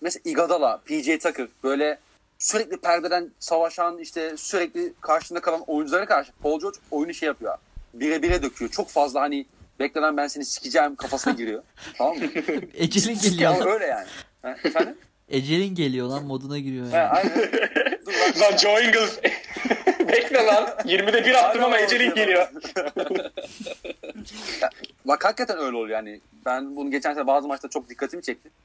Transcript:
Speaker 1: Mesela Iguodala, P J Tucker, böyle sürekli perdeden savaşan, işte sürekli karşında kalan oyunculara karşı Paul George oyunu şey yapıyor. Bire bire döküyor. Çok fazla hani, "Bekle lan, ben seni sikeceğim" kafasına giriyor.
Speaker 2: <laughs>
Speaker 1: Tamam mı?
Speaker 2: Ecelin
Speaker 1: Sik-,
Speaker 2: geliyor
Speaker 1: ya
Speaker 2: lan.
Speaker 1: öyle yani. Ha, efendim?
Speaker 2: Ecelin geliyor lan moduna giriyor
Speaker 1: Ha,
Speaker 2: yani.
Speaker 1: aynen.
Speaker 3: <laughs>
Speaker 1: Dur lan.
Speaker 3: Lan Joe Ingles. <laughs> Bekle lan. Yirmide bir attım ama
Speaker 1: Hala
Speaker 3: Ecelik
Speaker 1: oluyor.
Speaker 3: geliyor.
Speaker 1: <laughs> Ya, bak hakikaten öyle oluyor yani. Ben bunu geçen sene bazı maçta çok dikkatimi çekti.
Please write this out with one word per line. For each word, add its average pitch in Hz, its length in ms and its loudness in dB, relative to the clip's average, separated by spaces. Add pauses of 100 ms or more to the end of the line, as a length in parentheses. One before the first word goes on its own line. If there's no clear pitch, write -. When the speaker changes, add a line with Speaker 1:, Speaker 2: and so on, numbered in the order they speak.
Speaker 1:
Mesela 175 240 -4
Iguodala, 156 600 2
P 151 180 -2
J 156 160 2
Tucker, 139 280 -2 (160)
böyle 143 360 0 (400)
sürekli 185 380 -2
perdeden 175 640 0
savaşan, 170 580 0
işte 160 400 -8
sürekli 175 640 -4
karşında 165 380 0
kalan 170 280 -2
oyunculara 156 380 0
karşı 143 260 0 (120)
Paul 151 160 0
George 196 180 -6 (140)
oyunu 156 220 -2
şey 160 140 -4
yapıyor. 117 300 -4 (360)
Bire 147 280 -2
bire 147 220 2
döküyor. 120 280 -6
Çok 196 180 -4
fazla 143 320 0
hani, 139 240 -2 (340)
"Bekle 143 220 -2
lan, 151 160 2
ben 143 100 0
seni 143 180 -8
sikeceğim" 143 500 0
kafasına - 380 -2
giriyor. 110 300 -6 (160)
Speaker 2:
<laughs> - 180 -16
Speaker 1:
Tamam 151 200 0
mı? 247 60 -4 (500)
Speaker 2:
Ecelin 202 420 0
Speaker 1:
Sik-, 202 60 -2 (100)
Speaker 2:
geliyor 170 220 4
Speaker 1:
ya 185 60 4
Speaker 2:
lan. 175 80 2
Speaker 1:
öyle 202 180 0
yani. 110 220 -4 (340)
Ha, - 220 -10
efendim? 156 320 0 (340)
Speaker 2:
Ecelin 160 460 0
geliyor 131 320 -2
lan 139 180 -6
moduna 135 340 -6
giriyor 131 320 -6
Speaker 1:
Ha, 160 60 2
Speaker 2:
yani. 165 120 4
Speaker 1:
aynen. - 420 2
Speaker 3:
<laughs> - 540 -2
Speaker 1:
Dur 392 80 -6
lan. 214 380 4
Speaker 3:
Lan 202 60 2
Joe 208 240 6
Ingles. 226 380 2 (400)
<laughs> - 320 0 (200)
Bekle 247 340 4
lan. 214 240 6 (160)
Yirmide 202 400 2
bir 247 100 6
attım 233 280 6
ama 247 120 4
Speaker 1:
Hala 214 100 4
Speaker 3:
Ecelik 240 280 2
Speaker 1:
oluyor. 214 140 2
Speaker 3:
geliyor. 180 280 4
Speaker 1:
<laughs> 156 40 -14 (2000)
Ya, - 80 2 (360)
bak 285 200 2
hakikaten 226 320 0
öyle 131 200 -4
oluyor 110 200 -4
yani. 107 240 -10 (240)
Ben 135 300 -4
bunu 139 160 -4
geçen 143 220 -2
sene 139 140 -2
bazı 139 200 4
maçta 139 220 -6
çok - 200 -8
dikkatimi 139 340 -8
çekti. - 260 -8 (160)